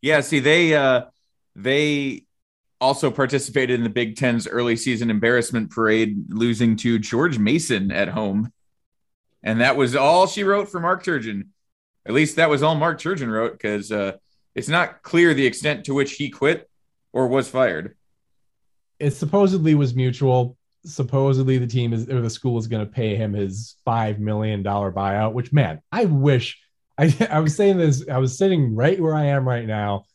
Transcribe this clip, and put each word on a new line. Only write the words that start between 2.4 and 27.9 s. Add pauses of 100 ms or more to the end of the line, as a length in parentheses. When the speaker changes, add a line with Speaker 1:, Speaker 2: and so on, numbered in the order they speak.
Speaker 1:
also
participated
in
the
Big
Ten's
early
season
embarrassment
parade,
losing
to
George
Mason
at
home. (920)
And
that
was
all
she
wrote
for
Mark
Turgeon. (560)
At
least
that
was
all
Mark
Turgeon
wrote,
'cause,
uh, (380)
it's
not
clear
the
extent
to
which
he
quit (440)
or
was
fired. (1000)
Speaker 2:
It
supposedly
was
mutual. (280)
Supposedly
the
team
is,
or
the
school
is
gonna
pay
him
his
five
million
dollar
buyout,
which,
man, (120)
I
wish, (380)
I,
<laughs>
I
was
saying
this,